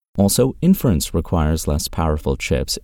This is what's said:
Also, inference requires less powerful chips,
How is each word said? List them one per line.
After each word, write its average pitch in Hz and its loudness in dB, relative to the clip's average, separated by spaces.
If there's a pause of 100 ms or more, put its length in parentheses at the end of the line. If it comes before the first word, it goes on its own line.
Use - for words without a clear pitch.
(180)
Also, 180 2
inference 151 2
requires 80 0
less 73 -2
powerful 76 -2
chips, - -4